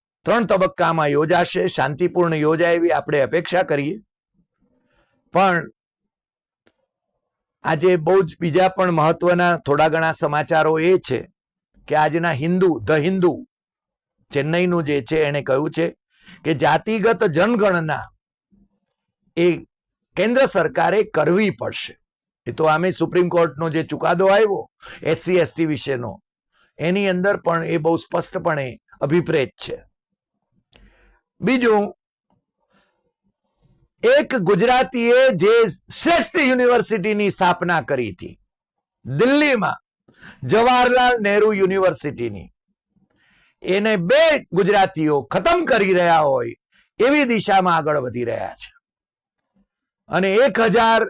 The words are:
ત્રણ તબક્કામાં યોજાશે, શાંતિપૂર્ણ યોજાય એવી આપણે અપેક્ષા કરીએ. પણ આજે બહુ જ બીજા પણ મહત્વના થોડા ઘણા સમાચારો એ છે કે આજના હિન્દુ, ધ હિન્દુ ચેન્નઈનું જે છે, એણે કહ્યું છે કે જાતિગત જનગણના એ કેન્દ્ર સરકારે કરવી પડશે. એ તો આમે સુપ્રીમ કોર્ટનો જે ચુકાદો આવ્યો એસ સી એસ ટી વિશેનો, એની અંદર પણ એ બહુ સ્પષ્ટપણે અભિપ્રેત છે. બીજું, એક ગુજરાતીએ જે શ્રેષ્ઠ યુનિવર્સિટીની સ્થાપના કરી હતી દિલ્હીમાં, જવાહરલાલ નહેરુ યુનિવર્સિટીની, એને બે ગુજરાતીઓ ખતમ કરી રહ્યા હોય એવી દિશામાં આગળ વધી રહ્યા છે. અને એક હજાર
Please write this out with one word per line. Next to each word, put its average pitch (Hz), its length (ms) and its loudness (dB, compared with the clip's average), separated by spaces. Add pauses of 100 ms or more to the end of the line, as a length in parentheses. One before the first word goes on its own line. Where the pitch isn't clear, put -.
(240)
ત્રણ 214 220 0
તબક્કામાં 170 640 0
યોજાશે, 175 580 0
શાંતિપૂર્ણ 170 680 -2
યોજાય 160 400 0
એવી 170 160 0
આપણે 151 300 -2
અપેક્ષા 160 420 -2
કરીએ. 151 340 -4 (1400)
પણ 175 380 0 (1900)
આજે 165 320 2
બહુ 175 260 2
જ 160 180 -10
બીજા 175 280 2
પણ 185 220 -2
મહત્વના 175 640 2
થોડા 147 320 0
ઘણા 160 240 0
સમાચારો 156 640 0
એ 180 200 4
છે - 300 -8 (600)
કે 143 80 -2
આજના 156 360 0
હિન્દુ, 165 480 0
ધ 107 100 -4
હિન્દુ 170 420 0 (1000)
ચેન્નઈનું 170 540 -2
જે 143 180 -2
છે, 156 200 -2
એણે 143 200 -2
કહ્યું 139 280 -2
છે 165 260 -4 (480)
કે 160 100 -2
જાતિગત 190 720 0
જનગણના 175 800 0 (1300)
એ 170 120 2 (680)
કેન્દ્ર 240 300 2
સરકારે 170 560 0
કરવી 180 480 0
પડશે. - 440 -10 (520)
એ 120 60 -8
તો 156 120 -4
આમે 160 260 2
સુપ્રીમ 175 380 0
કોર્ટનો 165 420 -2
જે 160 120 -2
ચુકાદો 165 440 -2
આવ્યો 196 440 0 (320)
એસ 160 160 -2
સી 180 180 -2
એસ 165 180 0
ટી 165 120 -2
વિશેનો, 127 560 -6 (560)
એની 190 300 -2
અંદર 185 280 0
પણ 165 280 -2
એ 165 140 -2
બહુ 160 180 0
સ્પષ્ટપણે 160 840 -6 (200)
અભિપ્રેત 151 520 -2 (100)
છે. - 140 -10 (1600)
બીજું, 220 540 0 (2000)
એક 269 340 4
ગુજરાતીએ 233 840 2 (140)
જે 190 200 4 (140)
શ્રેષ્ઠ - 680 -2
યુનિવર્સિટીની 226 920 0
સ્થાપના 175 500 0
કરી 123 300 -4
હતી - 280 -16 (640)
દિલ્હીમાં, 233 720 0 (680)
જવાહરલાલ 247 760 4
નહેરુ 208 320 2
યુનિવર્સિટીની, 160 1000 -2 (1080)
એને 208 340 0
બે 202 260 2 (300)
ગુજરાતીઓ 175 720 0
ખતમ 330 420 0
કરી 208 280 0
રહ્યા 175 260 2
હોય 127 360 -2 (440)
એવી 285 260 2
દિશામાં 190 520 0
આગળ 151 220 -2
વધી 123 260 -6
રહ્યા 110 300 -8
છે. - 160 -18 (1400)
અને 190 260 0
એક 240 260 2
હજાર 226 500 2